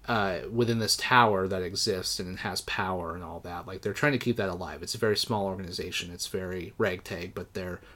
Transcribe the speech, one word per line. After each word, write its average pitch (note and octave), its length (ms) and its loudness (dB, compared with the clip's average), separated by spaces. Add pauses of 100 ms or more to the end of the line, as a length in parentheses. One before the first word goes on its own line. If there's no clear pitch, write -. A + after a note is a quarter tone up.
uh, G2 320 2 (100)
within A#2 300 2
this G#2+ 160 2
tower A2 540 6
that F#2 120 0
exists F#2 600 -2
and F#2 120 -6
it G2+ 60 -10
has F#2+ 220 -4
power F2+ 520 -2
and F2+ 80 -8
all E2+ 200 -10
that. F2 260 -10
Like, F#2 140 -8
they're G#2 100 0
trying D3 220 2
to B2+ 40 4
keep A#2+ 200 2
that G2+ 100 2
alive. E2+ 340 -6
It's - 140 -6
a - 20 -6
very G#2+ 200 4
small G#2 280 0
organization. F#2 680 -4
It's - 140 -8
very F#2 500 -4
ragtag, F#2 580 -2
but F2+ 180 -10
they're, F2+ 280 -6 (140)